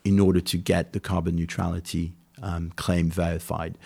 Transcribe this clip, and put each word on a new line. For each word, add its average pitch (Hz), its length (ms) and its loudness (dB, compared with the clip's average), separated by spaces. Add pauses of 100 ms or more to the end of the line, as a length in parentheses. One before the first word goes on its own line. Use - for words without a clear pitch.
in 98 160 4
order 92 220 6
to - 180 -4
get 85 340 0
the 101 60 -4
carbon 90 380 -2
neutrality, 85 800 -4 (260)
um, 85 320 -6
claim 85 360 0
verified. 82 760 -4